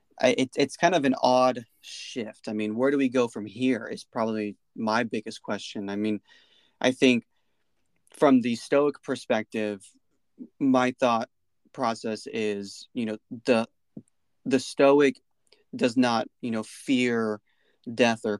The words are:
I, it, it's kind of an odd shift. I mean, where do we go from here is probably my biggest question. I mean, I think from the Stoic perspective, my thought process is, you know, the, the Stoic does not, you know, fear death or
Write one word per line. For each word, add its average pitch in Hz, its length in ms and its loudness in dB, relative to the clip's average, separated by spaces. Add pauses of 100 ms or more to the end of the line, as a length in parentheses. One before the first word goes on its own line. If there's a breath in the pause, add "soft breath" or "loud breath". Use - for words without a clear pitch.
(200)
I, 127 80 4 (100)
it, 131 180 -2
it's 143 220 -2
kind 175 160 4
of 151 100 2
an 131 180 2
odd 127 420 2 (180)
shift. - 640 -12
I 110 60 -4
mean, 107 200 -2
where 127 160 2
do 143 60 2
we 135 140 0
go 123 180 0
from 107 160 -10
here 113 420 -2
is - 160 -12
probably 110 540 -4 (180)
my 110 300 0
biggest 110 380 -8
question. 101 480 -8
I 101 60 -6
mean, 107 240 -4 (600 soft breath)
I 127 120 2
think 127 340 2 (880)
from 135 260 6
the 117 160 -2
Stoic 143 460 -2
perspective, 110 840 -4 (720)
my 127 400 2
thought 117 300 0 (440)
process 113 540 -6
is, 101 680 -8
you 120 100 -6
know, 107 140 -6 (260)
the, 117 240 2 (800)
the 131 120 2
Stoic 139 600 4 (540 soft breath)
does 123 220 -2
not, 120 300 2 (140)
you 123 100 -6
know, 113 120 -4
fear 117 800 -2 (520)
death 117 320 2
or 104 160 -2